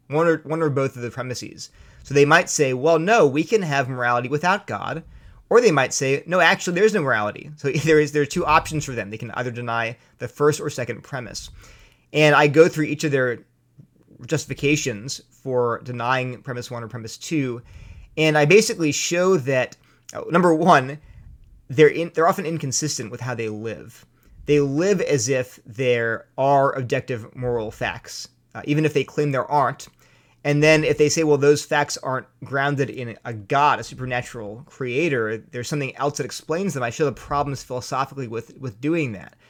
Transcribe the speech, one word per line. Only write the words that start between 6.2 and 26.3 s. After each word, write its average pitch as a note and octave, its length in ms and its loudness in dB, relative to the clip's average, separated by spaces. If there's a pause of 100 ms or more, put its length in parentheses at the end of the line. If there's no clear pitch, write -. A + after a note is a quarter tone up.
"No, F3 140 0
actually, F3+ 340 4
there's G#3 220 4
no F#3+ 60 0
morality." A#2 560 -2
So C#3+ 140 -4
<laughs> D3+ 140 -2
there D#3 140 6
is, D3+ 120 2
there D3 120 0
are - 20 0
two E3+ 180 -4
options D3+ 420 0
for C3+ 80 -10
them. G#2 180 -8
They A2 80 -12
can A#2 120 -12
either B2 200 -6
deny A#2 460 -6 (200)
the A#2+ 100 -10
first D3 320 0
or D3 120 -6
second A#2+ 320 -8
premise. A#2 480 -12 (600)
And D3+ 220 6
I D3 140 6
go D#3 200 8
through D#3 180 -2
each D3 180 -6
of D3+ 80 -2
their B2+ 340 -2 (800)
justifications C3+ 1040 -4
for B2 540 -2
denying B2 580 -4
premise B2 300 -10
one A#2+ 120 -10
or A2+ 40 -12
premise A2+ 300 -14
two. C3 440 -4 (560)
And D#3 180 4
I D3 100 6
basically F3 460 4
show F3+ 460 0
that, B2+ 400 -2 (360)
uh, - 160 -10
number E3+ 240 4
one, D3+ 440 4 (720)
they're D3 180 6
in, E3 260 0
they're D#3+ 140 2
often F#3 180 0
inconsistent D3 640 -6
with A#2+ 100 -14
how B2 140 -6
they A2+ 120 -6
live. G#2+ 580 -10 (400)
They D3 140 4
live E3 420 0
as C#3 280 0
if B2+ 360 -4
there A#2 640 -2 (100)